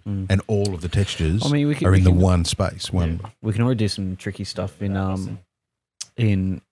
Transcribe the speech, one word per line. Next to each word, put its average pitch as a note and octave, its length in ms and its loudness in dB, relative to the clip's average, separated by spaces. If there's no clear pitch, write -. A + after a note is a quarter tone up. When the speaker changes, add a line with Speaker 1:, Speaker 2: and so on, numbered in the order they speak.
Speaker 1:
Mm. G2 220 -4
Speaker 2:
and G2 180 2
all G2+ 280 0
of D#2+ 80 -10
the F2 80 -6
textures F#2+ 520 0
Speaker 1:
I C#3+ 60 0
mean, D3 200 2
we D3 60 -2
could, C3+ 120 0
Speaker 2:
are F#2 60 6
Speaker 1:
we F#2 60 8
Speaker 2:
in F#2 60 6
the F#2 60 8
Speaker 1:
can, F2+ 100 6
Speaker 2:
one F2+ 240 4
space, F#2 480 -4
one E2+ 320 0
Speaker 3:
Yeah. G2+ 60 -16
Speaker 1:
we G#2+ 140 -4
can A2+ 80 0
already B2 160 0
do G#2+ 100 0
some F#2+ 260 -6
tricky G2 300 -10
stuff - 380 -8
in, G2 100 -2
Speaker 3:
Yeah, F#2+ 140 -2
Speaker 1:
um, F#2+ 60 -2
Speaker 3:
awesome. F#2+ 260 -6
Speaker 1:
in F#2+ 420 0